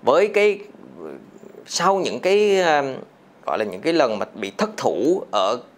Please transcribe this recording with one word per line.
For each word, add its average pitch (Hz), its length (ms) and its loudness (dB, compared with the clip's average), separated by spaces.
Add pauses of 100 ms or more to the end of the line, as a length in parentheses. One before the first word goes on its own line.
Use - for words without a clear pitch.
Với 165 260 4
cái, 202 300 2 (1080)
sau 190 300 0
những 123 240 -4
cái, 196 400 2
ờ, 151 240 2 (600)
gọi 80 120 -2
là 110 60 0
những 95 160 -8
cái 156 120 0
lần 127 260 2
mà - 160 -4
bị 101 240 -10
thất 214 180 -2
thủ 123 560 0
ở 104 260 0 (200)